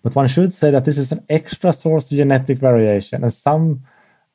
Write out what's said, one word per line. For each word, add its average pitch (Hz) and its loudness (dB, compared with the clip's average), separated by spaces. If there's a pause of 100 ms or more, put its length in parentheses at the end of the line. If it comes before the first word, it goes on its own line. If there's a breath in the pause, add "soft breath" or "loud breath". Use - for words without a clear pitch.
But 123 -4
one 139 2
should 180 0
say 151 2
that 135 2
this 147 0
is 135 -4
an - -10
extra 156 -2
source 156 -2
of 143 -2
genetic 135 0
variation, 113 0
and 117 -2
some 151 -2 (540 soft breath)